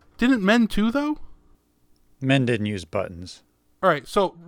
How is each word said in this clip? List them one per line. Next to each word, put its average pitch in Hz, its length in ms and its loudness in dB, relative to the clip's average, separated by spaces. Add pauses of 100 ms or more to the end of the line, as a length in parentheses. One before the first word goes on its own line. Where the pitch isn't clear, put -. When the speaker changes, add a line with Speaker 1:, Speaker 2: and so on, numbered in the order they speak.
(160)
Speaker 1:
Didn't 240 260 2
men 214 260 4
too, 196 220 0
though? 294 280 -2 (1000)
Speaker 2:
Men 131 280 2
didn't 110 200 0
use 98 200 -6
buttons. 90 560 -8 (400)
Speaker 1:
All 185 80 4
right, 143 180 -2
so, 190 280 0 (120)